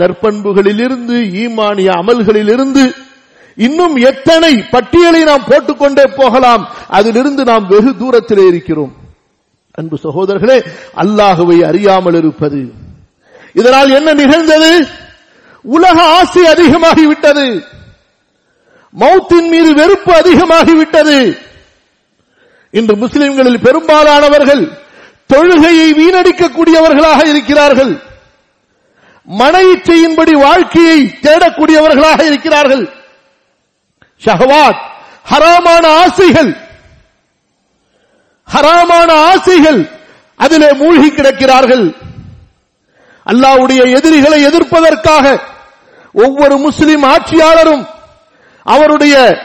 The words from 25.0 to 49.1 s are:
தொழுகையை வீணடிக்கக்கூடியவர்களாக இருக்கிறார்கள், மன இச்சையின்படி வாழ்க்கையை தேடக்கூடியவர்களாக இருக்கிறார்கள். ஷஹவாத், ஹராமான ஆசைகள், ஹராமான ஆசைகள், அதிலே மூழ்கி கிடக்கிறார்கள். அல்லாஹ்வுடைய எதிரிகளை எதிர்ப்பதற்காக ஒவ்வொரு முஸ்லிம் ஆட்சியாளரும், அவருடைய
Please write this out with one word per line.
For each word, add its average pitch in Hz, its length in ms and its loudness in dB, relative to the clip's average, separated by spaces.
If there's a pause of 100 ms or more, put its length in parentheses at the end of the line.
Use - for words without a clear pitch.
தொழுகையை 320 560 2 (120)
வீணடிக்கக்கூடியவர்களாக 320 1300 0
இருக்கிறார்கள், 285 680 0 (1500)
மன 294 220 0
இச்சையின்படி 330 760 0
வாழ்க்கையை 320 600 2 (240)
தேடக்கூடியவர்களாக 311 1000 2
இருக்கிறார்கள். 294 640 -2 (1400)
ஷஹவாத், 254 560 0 (500)
ஹராமான 339 560 2
ஆசைகள், 320 720 2 (2000)
ஹராமான 339 580 2
ஆசைகள், 311 680 2 (560)
அதிலே 302 360 2
மூழ்கி 294 380 2
கிடக்கிறார்கள். 262 760 0 (1400)
அல்லாஹ்வுடைய 262 560 0 (140)
எதிரிகளை 302 500 2
எதிர்ப்பதற்காக 311 800 0 (880)
ஒவ்வொரு 277 460 0
முஸ்லிம் 294 440 -2
ஆட்சியாளரும், 320 840 0 (800)
அவருடைய 294 520 0 (300)